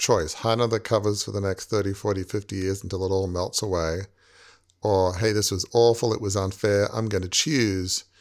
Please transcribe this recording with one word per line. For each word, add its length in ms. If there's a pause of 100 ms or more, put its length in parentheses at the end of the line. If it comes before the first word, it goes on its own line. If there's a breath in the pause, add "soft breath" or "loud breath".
choice. 240
Hide 200
under 160
the 120
covers 420
for 100
the 100
next 260
thirty, 240
forty, 300
fifty 340
years 260
until 220
it 60
all 160
melts 340
away. 460 (760 soft breath)
Or, 360
"Hey, 160
this 180
was 240
awful. 400
It 80
was 120
unfair. 600
I'm 160
gonna 180
choose 760 (160 soft breath)